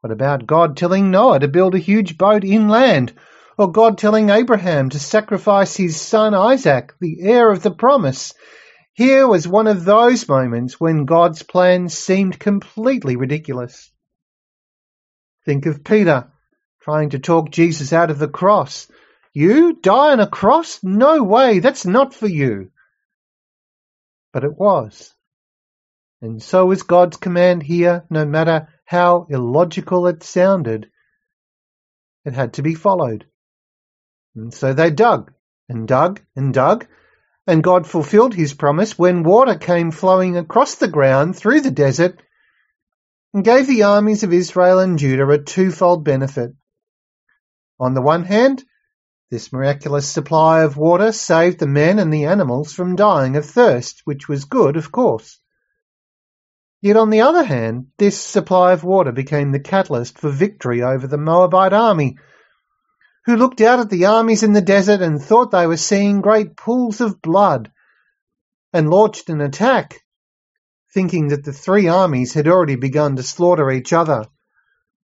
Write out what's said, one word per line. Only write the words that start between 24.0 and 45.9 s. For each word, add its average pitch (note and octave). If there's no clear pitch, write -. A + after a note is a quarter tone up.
But B2+
it D3
was. E3+
And A2+
so F#3
was F#3+
God's F3
command F3
here, E3+
no D#3
matter D#3
how F3
illogical E3
it E3+
sounded. E3+
It C#3
had B2
to -
be D#3+
followed. D#3+
And A#2
so C#3
they D#3+
dug, E3
and A2+
dug, D3
and C3+
dug, D3+
and D#3+
God F3+
fulfilled G#3
his D#3
promise D#3
when F3+
water G#3+
came E3+
flowing F#3
across A3+
the C4+
ground D3
through C#4
the C4
desert C#3+
and G3
gave B3+
the A#3+
armies G#3
of F3+
Israel F3+
and F#3
Judah C#3
a D3
twofold F3